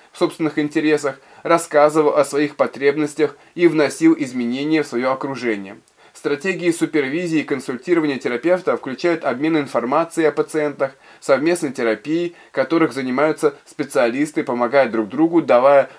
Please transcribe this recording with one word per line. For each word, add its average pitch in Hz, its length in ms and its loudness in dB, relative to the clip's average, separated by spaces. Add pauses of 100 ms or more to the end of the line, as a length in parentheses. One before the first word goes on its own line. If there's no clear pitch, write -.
(120)
в - 60 -20
собственных 160 400 -2
интересах, 147 640 0 (240)
рассказывал 151 720 2
о 143 80 4
своих 143 320 -2
потребностях 147 800 0 (180)
и 170 140 6
вносил 156 500 2
изменения 131 640 -2
в 147 60 -6
своё 127 240 -2
окружение. 120 640 -6 (380)
Стратегии 170 560 -2
супервизии 160 720 0
и 131 40 -2
консультирования 139 720 -2
терапевта 135 580 -2
включают 156 480 -4
обмен 139 320 -2
информацией 147 680 0
о 147 60 2
пациентах, 147 600 -4 (280)
совместной 147 520 0
терапии, 147 640 -2 (180)
которых 151 400 0
занимаются 135 640 -2 (100)
специалисты, 139 800 -2
помогая 123 440 2
друг 110 200 -2
другу, 165 340 2
давая 131 560 4